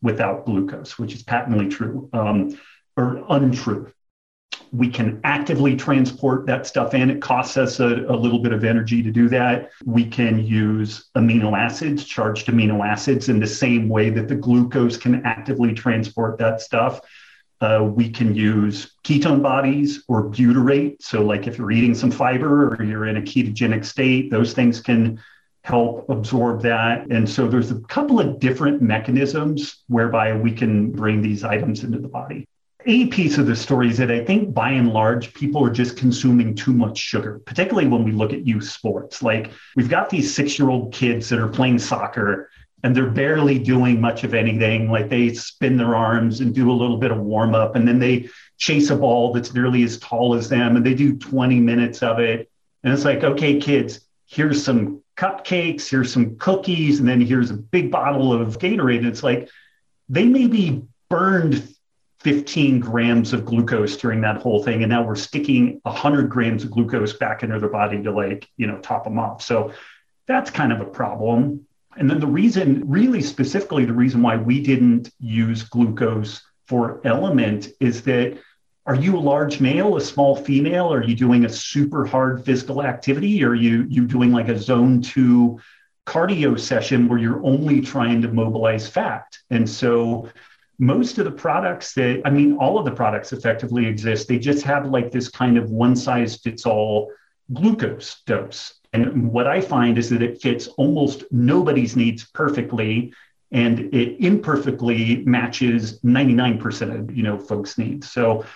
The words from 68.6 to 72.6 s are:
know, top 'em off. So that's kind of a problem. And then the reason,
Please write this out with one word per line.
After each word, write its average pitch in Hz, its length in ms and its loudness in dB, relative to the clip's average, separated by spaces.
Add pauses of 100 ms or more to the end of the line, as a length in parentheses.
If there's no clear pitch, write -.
know, 104 120 -6
top - 280 -6
'em 110 120 -4
off. 104 240 -6
So 110 300 -2 (540)
that's 262 240 -2
kind 131 220 0
of 113 80 -4
a 101 40 -8
problem. 117 760 -2 (360)
And 147 140 2
then 151 100 0
the 151 60 -2
reason, 165 600 2